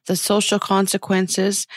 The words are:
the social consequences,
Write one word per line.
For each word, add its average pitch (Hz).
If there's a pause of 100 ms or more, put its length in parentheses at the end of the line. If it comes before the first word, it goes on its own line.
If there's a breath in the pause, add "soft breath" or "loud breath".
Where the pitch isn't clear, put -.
the 190
social 208
consequences, 190 (100)